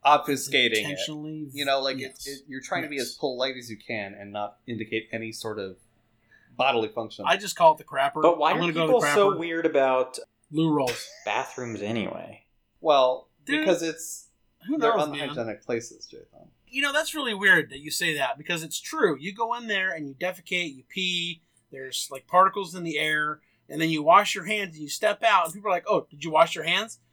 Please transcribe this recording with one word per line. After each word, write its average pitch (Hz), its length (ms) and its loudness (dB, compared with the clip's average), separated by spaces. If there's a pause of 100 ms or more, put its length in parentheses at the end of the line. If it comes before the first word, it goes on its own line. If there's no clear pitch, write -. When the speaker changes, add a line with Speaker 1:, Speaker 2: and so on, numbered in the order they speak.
Speaker 1:
obfuscating 139 680 4
it. 110 60 2
Speaker 2:
Intentionally 151 720 -6
Speaker 1:
You 143 140 -6
know, 135 160 2
like, 135 160 -2
it, 127 40 -8
Speaker 2:
yes. - 260 -12
Speaker 1:
it, 139 200 -12
you're 131 140 -10
trying 175 220 -4
to 147 60 -8
be 143 80 -6
as 120 120 -2
Speaker 2:
Yes. - 80 -14
Speaker 1:
polite 131 400 -2
as 120 140 -14
you 104 60 -10
can 101 360 -8
and 101 180 -16
not 104 260 -6 (100)
indicate 110 440 -6
any 113 200 -8
sort 107 260 -8
of 95 200 -10 (800)
bodily 123 340 2
function. 110 380 -8
Speaker 2:
I 180 100 4
just 196 180 -8
call 170 180 8
it - 60 0
the - 40 -18
crapper. 139 380 -2
Speaker 3:
But 165 160 6
why 156 140 4
Speaker 2:
I'm 185 60 0
Speaker 3:
are - 40 -2
Speaker 2:
gonna 170 120 0
go 165 120 0
Speaker 3:
people 233 140 6
Speaker 2:
with 151 140 2
Speaker 3:
so 202 180 6
Speaker 2:
crapper. 170 80 -4
Speaker 3:
weird 165 260 -4
about 131 540 2 (320)
Speaker 2:
Loo 156 200 2
rolls. 131 360 0 (180)
Speaker 3:
bathrooms 117 560 -4
anyway? 101 600 -6 (360)
Speaker 1:
Well, 131 500 4 (160)
Speaker 2:
Dude, - 160 0
Speaker 1:
because 175 200 2
it's, - 460 -8 (400)
Speaker 2:
who 302 100 -2
Speaker 1:
they're 233 180 2
Speaker 2:
knows, 151 140 0
man? 143 200 -6
Speaker 1:
unhygienic 113 360 -8
places, - 480 -8
Jathan. - 360 -20 (180)
Speaker 2:
You 269 160 -4
know, 277 100 0
that's 311 220 -2
really 254 180 -2
weird 185 380 4
that 139 80 -14
you 147 100 -12
say 160 280 -2
that, 127 200 -2
because 160 240 -6
it's 160 180 -10
true. 208 400 0
You 185 140 -8
go 233 220 -4
in 240 120 -10
there 190 280 -2
and 151 120 -10
you 135 60 -12
defecate, 175 640 -6
you 127 120 -20
pee, 175 540 -4 (300)
there's, 135 400 -10
like, 135 160 -14
particles 185 480 2
in 180 80 -8
the 151 160 -4
air, 151 400 -2 (300)
and 151 120 -4
then 160 80 2
you 156 140 0
wash 190 320 8
your 180 100 -8
hands 196 300 -4
and 151 80 -12
you 143 60 -12
step 208 340 0
out, 196 220 4
and 165 80 -8
people 202 160 -8
are 185 40 2
like, 170 160 -2
"Oh, 185 200 0
did 147 140 -16
you 160 80 -6
wash 165 240 4
your 160 80 -8
hands?" 190 360 -2 (140)